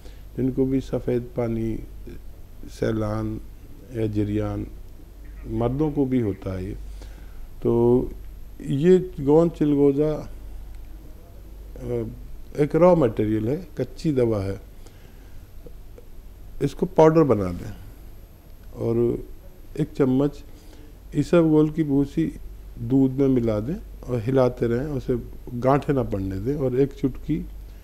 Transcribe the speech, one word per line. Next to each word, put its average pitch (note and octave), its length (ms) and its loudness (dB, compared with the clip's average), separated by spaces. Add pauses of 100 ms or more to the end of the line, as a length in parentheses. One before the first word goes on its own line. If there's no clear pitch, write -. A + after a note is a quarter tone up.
(360)
जिनको B2+ 280 2
भी C3 160 2
सफ़ेद B2 420 -2
पानी, A2+ 560 -2 (880)
सैलान A2 720 -2 (560)
या A2 100 0
जरियान, G#2 600 -2 (800)
मर्दों B2 440 0
को C#3+ 140 2
भी C3 160 2
होता G2 340 -2
है F#2 100 -6
ये। G2 120 -8 (840)
तो A#2+ 480 6 (500)
ये F3 500 4 (100)
गोंद D#3 300 6
चिलगोज़ा, D3 800 4 (1500)
अ, A#2+ 280 -4 (540)
एक D3 160 4
रॉ E3+ 220 8
मटेरियल G#2+ 520 2
है, C#3 80 0
कच्ची E3 560 -4
दवा A#2+ 260 4
है, G2 220 -4 (2000)
इसको C#3+ 240 0
पाउडर D#3+ 360 8
बना G#2 280 4
लें F2 220 -8 (1040)
और A#2 420 2 (640)
एक D3+ 120 -2
चम्मच C#3 520 2 (720)
इसबगोल D#3 560 6
की D#3+ 140 0
भूसी C#3+ 520 0 (420)
दूध C3 320 4
में C3+ 180 2
मिला A#2 320 2
दें B2 140 -4 (340)
और B2 120 0
हिलाते B2 460 2
रहें, A#2+ 200 0
उसे C3 320 -2 (360)
गांठें C3 400 2
ना C3 80 2
पड़ने G2 340 -2
दें। A#2 200 -2
और B2+ 240 0
एक C#3 120 2
चुटकी, D#3 540 -4 (380)